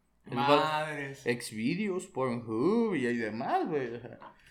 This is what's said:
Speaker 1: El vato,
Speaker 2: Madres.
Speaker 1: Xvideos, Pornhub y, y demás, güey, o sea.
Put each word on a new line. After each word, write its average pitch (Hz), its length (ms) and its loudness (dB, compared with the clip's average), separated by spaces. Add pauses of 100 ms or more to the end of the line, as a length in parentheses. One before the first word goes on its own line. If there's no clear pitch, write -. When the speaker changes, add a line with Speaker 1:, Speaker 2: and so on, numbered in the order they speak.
(300)
Speaker 1:
El 135 80 -4
vato, 143 180 6
Speaker 2:
Madres. 151 680 0
Speaker 1:
Xvideos, 147 840 -2
Pornhub 131 880 0
y, 127 120 0
y 120 120 0
demás, 135 480 -2
güey, 135 280 -2
o 120 60 -8
sea. 117 180 -14 (320)